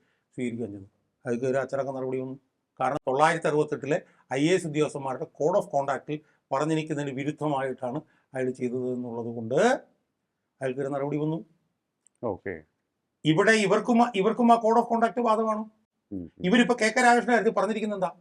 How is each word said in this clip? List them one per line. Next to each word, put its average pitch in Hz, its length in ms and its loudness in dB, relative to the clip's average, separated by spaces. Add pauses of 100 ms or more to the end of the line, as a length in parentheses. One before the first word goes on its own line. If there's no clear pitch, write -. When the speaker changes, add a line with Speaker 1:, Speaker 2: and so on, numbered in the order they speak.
(360)
Speaker 1:
സ്വീകരിക്കാൻ 120 380 -6
ചെന്നത്. 98 160 -16 (380)
അത് 123 140 -2
കയറി 131 160 0
അച്ചടക്ക 135 400 -4
നടപടി 131 240 -4
വന്നു. 131 180 -8 (420)
കാരണം 131 180 0 (100)
തൊള്ളായിരത്തി 156 380 4
അറുപത്തെട്ടിലെ 147 560 0 (300)
ഐ 143 160 2
എ 180 60 4
എസ് 180 120 0
ഉദ്യോഗസ്ഥന്മാരുടെ 139 580 -2
കോഡ് 160 320 0
ഓഫ് 202 120 0
കോണ്ടാക്റ്റിൽ 139 520 -2 (320)
പറഞ്ഞിരിക്കുന്നതിന് 147 640 -2
വിരുദ്ധമായിട്ടാണ് 135 840 -4 (340)
അയാൾ 131 160 -2
ചെയ്തത് 127 420 -4
എന്നുള്ളത് 120 440 -8
കൊണ്ട് 117 180 -6
അയാൾക്കൊരു - 1300 -4
നടപടി 143 280 -4
വന്നു. 156 280 -4 (800)
Speaker 2:
ഓക്കെ. 92 380 -6 (640)
Speaker 1:
ഇവിടെ 175 280 4
ഇവർക്കും, 220 460 2 (160)
ഇവർക്കും 220 380 4
ആ 226 40 10
കോഡ് 226 220 2
ഓഫ് 233 80 2
കോണ്ടാക്ട് 226 340 0
ബാധകമാണ്. 220 440 0 (480)
Speaker 2:
ഉം, 92 100 -8
ഉം. 82 80 -14 (100)
Speaker 1:
ഇവരിപ്പോ 233 400 2
കെ 220 80 2
കെ 247 140 2
രാഗേഷിന്റെ 240 300 6
കാര്യത്തിൽ 220 260 2
പറഞ്ഞിരിക്കുന്നത് 208 400 -2
എന്താ? 180 120 -2 (100)